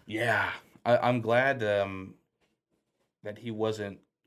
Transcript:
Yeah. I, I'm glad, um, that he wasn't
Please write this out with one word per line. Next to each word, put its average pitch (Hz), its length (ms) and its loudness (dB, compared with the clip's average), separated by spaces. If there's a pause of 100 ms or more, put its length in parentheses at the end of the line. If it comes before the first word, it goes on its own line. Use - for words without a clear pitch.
Yeah. 107 460 0 (340)
I, 120 120 6
I'm 123 240 2
glad, 123 420 2
um, 98 520 -2 (1080)
that 104 160 -10
he 117 100 -10
wasn't 104 500 -2 (280)